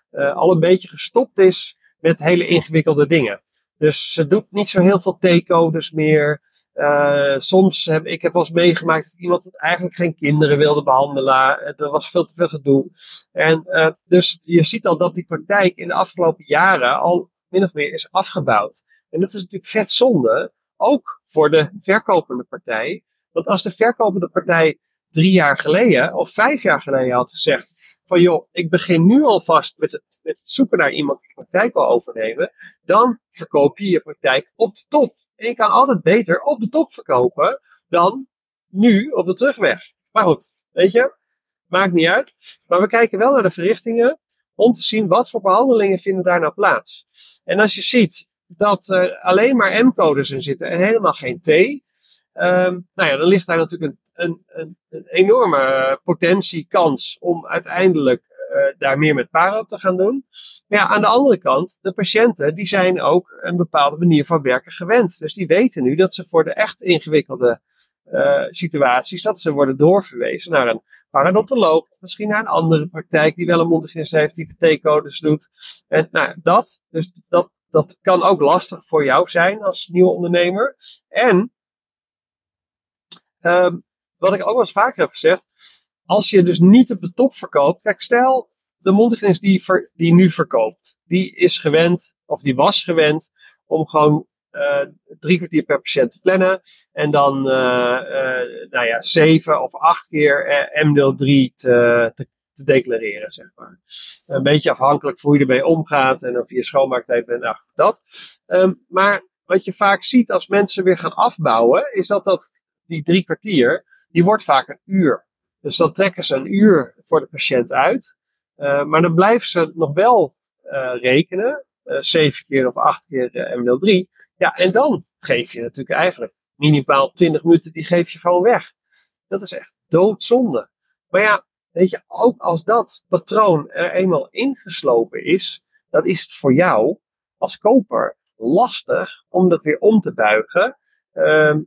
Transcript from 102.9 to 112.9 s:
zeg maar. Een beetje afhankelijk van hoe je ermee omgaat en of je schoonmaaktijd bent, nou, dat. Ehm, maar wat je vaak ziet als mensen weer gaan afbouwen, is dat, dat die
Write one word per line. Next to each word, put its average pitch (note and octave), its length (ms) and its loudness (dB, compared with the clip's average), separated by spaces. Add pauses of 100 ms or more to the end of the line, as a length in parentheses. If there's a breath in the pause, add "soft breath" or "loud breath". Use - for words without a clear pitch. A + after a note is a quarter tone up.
zeg A#2 220 -20
maar. A#2 260 -20 (460 loud breath)
Een C3+ 160 -4
beetje D3 280 2
afhankelijk C#3 500 -2
van C#3+ 100 -2
hoe D3 80 4
je C#3 60 4
ermee C3 220 0
omgaat D3 560 0
en B2 180 -6
of A#2+ 100 -10
je B2+ 140 -4
schoonmaaktijd B2+ 640 -2
bent, A#2+ 140 -6
nou, A#2 160 -6 (180)
dat. F#3+ 280 0 (440 loud breath)
Ehm, F#3 260 2 (160)
maar F#3+ 400 -2 (160)
wat F#3 200 -2
je F#3 80 -10
vaak G3+ 300 0
ziet B3 280 0
als F#3 160 -4
mensen G3 380 -2
weer F3+ 140 2
gaan E3 160 -10
afbouwen, D#3+ 800 0
is F#3+ 140 -4
dat, G3+ 180 -2
dat F#3 260 -2 (360)
die D#3+ 160 -8